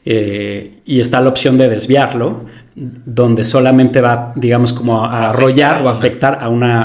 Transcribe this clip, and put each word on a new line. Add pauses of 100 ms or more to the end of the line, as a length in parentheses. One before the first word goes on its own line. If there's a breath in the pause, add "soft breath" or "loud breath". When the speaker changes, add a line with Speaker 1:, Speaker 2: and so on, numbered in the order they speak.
Speaker 1:
eh,
y
está
la
opción
de
desviarlo, (320 loud breath)
donde
solamente
va,
digamos,
como
a
Speaker 2:
Afectar
Speaker 1:
arrollar
Speaker 2:
a
Speaker 1:
o
Speaker 2:
una.
Speaker 1:
afectar
a
una,